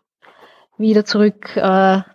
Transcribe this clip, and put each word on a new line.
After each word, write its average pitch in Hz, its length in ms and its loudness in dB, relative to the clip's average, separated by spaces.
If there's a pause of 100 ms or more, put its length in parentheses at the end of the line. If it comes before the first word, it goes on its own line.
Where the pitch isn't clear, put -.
(800)
wieder 214 260 0
zurück, - 540 -2
äh, 190 420 0 (140)